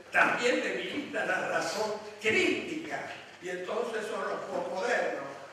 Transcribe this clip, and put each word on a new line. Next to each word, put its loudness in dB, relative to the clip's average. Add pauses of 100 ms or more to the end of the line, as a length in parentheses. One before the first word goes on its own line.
(100)
también 4
debilita -2
la 2
razón 0 (260)
crítica, 2 (280)
y -8
entonces -2
son -2
los -2
posmodernos, 0 (240)